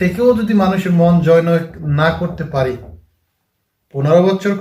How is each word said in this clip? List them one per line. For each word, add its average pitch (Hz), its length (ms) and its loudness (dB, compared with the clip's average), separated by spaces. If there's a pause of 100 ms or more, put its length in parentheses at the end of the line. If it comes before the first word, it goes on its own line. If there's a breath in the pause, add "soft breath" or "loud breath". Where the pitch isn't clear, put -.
থেকেও 185 260 -2 (120)
যদি 226 140 -2 (100)
মানুষের 185 360 0
মন 170 140 4 (140)
জয় 165 200 4
নয়, 165 160 0 (360)
না 156 80 2 (120)
করতে 170 240 -6 (100)
পারি, 127 220 -2 (1160)
পনেরো 151 340 2
বছর 196 340 -2